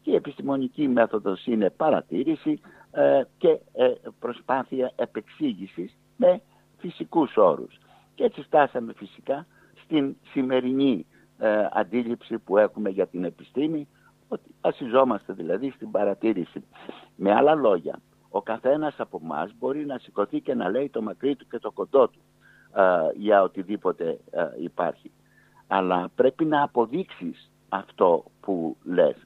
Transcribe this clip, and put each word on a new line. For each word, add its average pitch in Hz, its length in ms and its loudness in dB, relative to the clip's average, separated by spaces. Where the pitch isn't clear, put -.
Και 285 120 0
η - 20 4
επιστημονική 139 720 -4
μέθοδος 110 580 0
είναι 107 240 0
παρατήρηση, 147 880 -2
ε, 139 300 4
και, 160 220 2
ε, 123 200 2
προσπάθεια 127 760 -4
επεξήγησης 113 1000 -8
με 269 240 4
φυσικούς - 600 -2
όρους. 80 400 2
Και - 80 -2
έτσι 220 180 -2
φτάσαμε 127 540 0
φυσικά 135 500 -10
στην 139 320 0
σημερινή, 131 760 0
ε, 107 320 2
αντίληψη 107 680 -4
που 95 200 0
έχουμε 104 320 2
για 95 180 -2
την 90 160 -8
επιστήμη, 147 640 -6
ότι - 160 -10
βασιζόμαστε 120 720 0
δηλαδή 95 420 -6
στην 110 160 -14
παρατήρηση. 101 720 -2
Με 98 180 0
άλλα 143 220 6
λόγια, 95 440 0
ο 98 120 -4
καθένας 139 560 -2
από 101 260 -10
εμάς 80 360 -6
μπορεί 139 260 -6
να 135 120 -10
σηκωθεί - 420 -6
και 143 140 -6
να 98 160 -2
λέει 135 200 -2
το 113 120 -6
μακρύ 117 340 -4
του - 140 -20
και 117 100 -10
το 107 120 -8
κοντό - 360 2
του, - 120 -12
ε, 98 80 4
για 104 280 4
οτιδήποτε, 90 760 -4
ε, 87 100 -2
υπάρχει. - 480 -6
Αλλά 92 480 0
πρέπει 135 300 2
να 147 180 2
αποδείξεις 117 880 -4
αυτό 95 540 0
που 82 440 -4
λες. 85 320 2